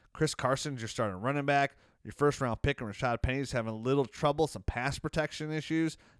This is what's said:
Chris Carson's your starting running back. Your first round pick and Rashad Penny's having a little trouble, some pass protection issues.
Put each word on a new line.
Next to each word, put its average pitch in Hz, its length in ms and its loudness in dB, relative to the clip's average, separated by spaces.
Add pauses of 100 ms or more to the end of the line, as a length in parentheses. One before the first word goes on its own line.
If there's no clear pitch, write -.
(120)
Chris 156 220 0
Carson's 131 460 -2
your 110 80 -6
starting 101 320 -2
running 139 260 0
back. 139 300 2 (260)
Your 104 100 -12
first 143 280 4
round 120 200 0
pick 139 200 0
and 110 120 -6
Rashad 120 300 0
Penny's 131 300 0
having 113 200 0
a 110 40 -6
little 131 280 2
trouble, 151 420 2
some - 160 -12
pass 131 360 -2
protection 156 520 -2
issues. 160 460 0 (240)